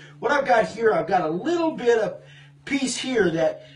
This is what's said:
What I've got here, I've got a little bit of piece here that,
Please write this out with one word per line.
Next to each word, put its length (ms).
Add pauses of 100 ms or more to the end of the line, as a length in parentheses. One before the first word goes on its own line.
(180)
What 140
I've 160
got 180
here, 280
I've 120
got 160
a 80
little 420
bit 280
of 220 (440)
piece 320
here 320
that, 460